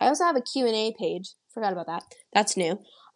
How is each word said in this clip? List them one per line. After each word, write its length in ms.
I 60
also 180
have 120
a 60
Q 240
and 100
A 200
page. 380
Forgot 200
about 140
that. 180
That's 240
new. 220